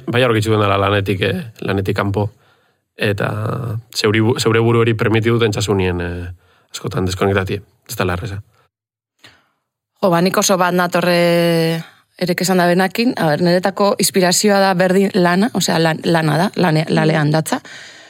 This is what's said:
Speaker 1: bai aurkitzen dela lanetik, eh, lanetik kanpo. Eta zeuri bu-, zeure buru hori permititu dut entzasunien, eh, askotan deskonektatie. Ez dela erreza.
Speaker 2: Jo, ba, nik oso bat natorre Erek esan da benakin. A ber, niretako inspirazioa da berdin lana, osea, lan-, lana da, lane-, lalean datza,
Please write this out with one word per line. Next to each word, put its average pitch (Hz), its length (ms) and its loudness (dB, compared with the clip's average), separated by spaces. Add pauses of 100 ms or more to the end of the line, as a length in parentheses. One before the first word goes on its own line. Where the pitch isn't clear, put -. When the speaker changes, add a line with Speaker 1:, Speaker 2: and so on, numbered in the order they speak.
Speaker 1:
bai 117 180 2
aurkitzen 110 320 2
dela 101 240 2
lanetik, 98 420 0
eh, 165 200 -2 (180)
lanetik 98 360 -2
kanpo. 101 340 -2 (640)
Eta 104 320 -2 (640)
zeuri 110 300 0
bu-, 120 160 0
zeure 113 240 0
buru 117 160 2
hori 113 140 0
permititu 113 420 0
dut 117 100 0
entzasunien, 98 540 -2
eh, 87 300 -8 (420)
askotan - 340 -6
deskonektatie. 95 540 -2 (280)
Ez - 80 -12
dela 90 200 -2
erreza. 98 240 -10 (1600)
Speaker 2:
Jo, 196 100 2
ba, 170 120 2
nik 185 140 0
oso 202 220 2
bat 175 160 0
natorre 170 1080 0 (340)
Erek 180 240 -2
esan 185 160 2
da 175 80 4
benakin. 190 480 2
A 165 140 0
ber, 151 180 0
niretako 190 460 2 (100)
inspirazioa 196 560 2
da 196 160 4
berdin 185 400 2
lana, 185 400 2
osea, 180 240 -2
lan-, 160 240 0
lana 160 340 2
da, 180 200 2
lane-, 160 340 0
lalean 156 400 2
datza, 156 300 -2 (500)